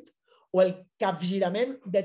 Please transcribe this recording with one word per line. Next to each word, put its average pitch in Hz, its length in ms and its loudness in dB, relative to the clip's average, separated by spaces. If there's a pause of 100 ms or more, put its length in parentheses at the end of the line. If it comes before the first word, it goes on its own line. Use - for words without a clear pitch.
(520)
o 185 120 6
el 185 100 2 (240)
capgirament 190 800 -2 (100)
de 196 200 0